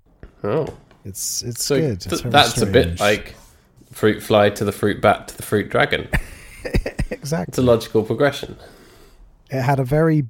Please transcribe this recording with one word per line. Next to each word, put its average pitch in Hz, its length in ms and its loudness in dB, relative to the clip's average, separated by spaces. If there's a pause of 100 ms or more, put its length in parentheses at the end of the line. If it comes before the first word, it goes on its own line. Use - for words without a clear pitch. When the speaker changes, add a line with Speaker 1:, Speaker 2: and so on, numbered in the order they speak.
(440)
Speaker 1:
Oh. 123 240 -2 (360)
Speaker 2:
It's, - 380 -8
it's 117 220 -8
Speaker 1:
So 143 160 0
Speaker 2:
good. 147 140 0
It's 90 120 -8
Speaker 1:
th-, - 160 -4
Speaker 2:
very 123 100 -6
Speaker 1:
that's 127 300 4
a 110 60 2
bit 95 300 2
Speaker 2:
strange. - 20 -10
Speaker 1:
like 104 360 0 (560)
fruit 107 300 0
fly 104 300 4
to - 120 -4
the 101 80 -2
fruit 98 300 -2
bat - 280 2
to - 80 -16
the - 60 -12
fruit 101 260 -2
dragon. - 440 0
Speaker 2:
<laughs> - 60 2 (880)
Exactly. 160 420 -6
Speaker 1:
It's - 60 -6
a 139 40 0
logical 113 420 2
progression. 123 520 -2 (920)
Speaker 2:
It 131 120 -4
had 131 180 2
a 135 40 0
very 156 460 2